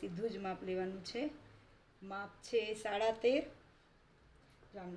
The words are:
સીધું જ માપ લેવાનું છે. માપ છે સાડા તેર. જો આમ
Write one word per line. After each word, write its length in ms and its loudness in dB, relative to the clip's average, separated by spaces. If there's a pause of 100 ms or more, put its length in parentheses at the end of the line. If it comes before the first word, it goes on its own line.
સીધું 340 -2
જ 140 -6
માપ 200 -4
લેવાનું 340 -2 (100)
છે. 120 -2 (880)
માપ 180 -6 (200)
છે 100 6 (240)
સાડા 300 4 (100)
તેર. 180 8 (1300)
જો 120 -10
આમ 120 -8